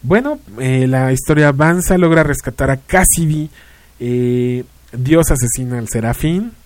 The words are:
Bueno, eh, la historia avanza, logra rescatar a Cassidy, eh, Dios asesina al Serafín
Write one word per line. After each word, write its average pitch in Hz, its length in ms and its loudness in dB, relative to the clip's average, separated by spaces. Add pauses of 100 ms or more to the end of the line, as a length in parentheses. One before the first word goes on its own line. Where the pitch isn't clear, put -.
Bueno, 247 360 -2 (200)
eh, 131 280 0
la 131 260 0
historia 147 360 2
avanza, 170 500 2
logra 165 240 4
rescatar 139 480 -2
a 135 80 -2
Cassidy, 156 720 0 (480)
eh, 123 680 -2 (280)
Dios 147 380 2
asesina 123 480 -2
al 113 100 -8
Serafín 156 640 -4 (140)